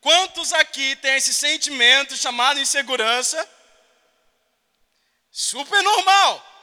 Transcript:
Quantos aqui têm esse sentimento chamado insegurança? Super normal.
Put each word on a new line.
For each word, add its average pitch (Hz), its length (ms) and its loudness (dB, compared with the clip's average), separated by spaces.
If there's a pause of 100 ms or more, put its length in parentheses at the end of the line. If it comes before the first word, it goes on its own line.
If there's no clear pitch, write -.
Quantos 339 520 0
aqui 277 440 -2
têm 269 200 -2
esse 262 180 -2
sentimento 277 800 0
chamado 254 440 -2
insegurança? 254 760 -2 (2000)
Super 285 500 -4
normal. 381 640 2 (160)